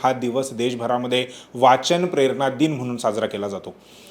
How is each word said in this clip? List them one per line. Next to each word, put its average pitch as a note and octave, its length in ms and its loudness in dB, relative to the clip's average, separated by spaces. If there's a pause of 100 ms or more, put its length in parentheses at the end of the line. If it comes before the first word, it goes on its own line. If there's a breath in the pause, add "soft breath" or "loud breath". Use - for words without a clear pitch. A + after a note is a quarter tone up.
हा C3 100 4
दिवस B2 400 -2
देशभरामध्ये B2 720 -2 (260 loud breath)
वाचन C3 520 4
प्रेरणा C3+ 440 2
दिन C#3 220 0
म्हणून B2 260 -4
साजरा A2 280 -2
केला G#2 220 -4
जातो. G2 280 -10 (360 loud breath)